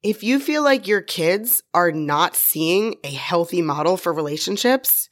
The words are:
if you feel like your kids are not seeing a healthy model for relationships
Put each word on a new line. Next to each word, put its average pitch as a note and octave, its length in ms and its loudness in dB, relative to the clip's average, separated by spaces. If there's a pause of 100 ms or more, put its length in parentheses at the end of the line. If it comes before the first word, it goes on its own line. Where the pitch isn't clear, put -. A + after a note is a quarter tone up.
if G#3 220 -4
you B3 160 2
feel D4+ 240 -2
like C4+ 240 2
your G3+ 140 2
kids F#3 640 -2 (100)
are F3 160 4
not D3+ 460 0
seeing F#3 680 0
a C#3 80 -10
healthy E3+ 500 -2
model D#3 360 0
for F3 160 -4
relationships F#3+ 1000 -2